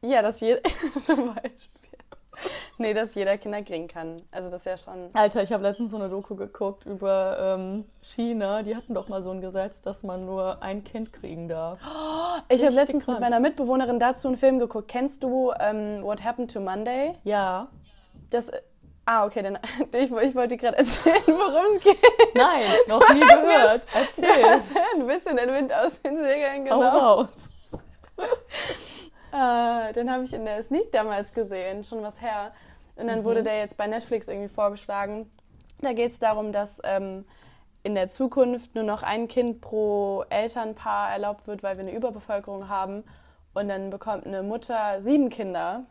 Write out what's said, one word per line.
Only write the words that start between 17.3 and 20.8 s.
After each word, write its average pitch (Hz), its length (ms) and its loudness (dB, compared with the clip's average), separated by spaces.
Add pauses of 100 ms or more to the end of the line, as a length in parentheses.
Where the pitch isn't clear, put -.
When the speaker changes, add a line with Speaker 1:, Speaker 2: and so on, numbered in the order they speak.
Speaker 1:
Das, 233 200 -4 (540)
ah, 226 220 2
okay, 208 160 -6
dann, 196 160 -8 (180)
<laughs> 277 160 -6
ich, 247 180 0
ich 247 240 0
wollte 247 220 -2
gerade 240 220 -2
erzählen, 320 480 4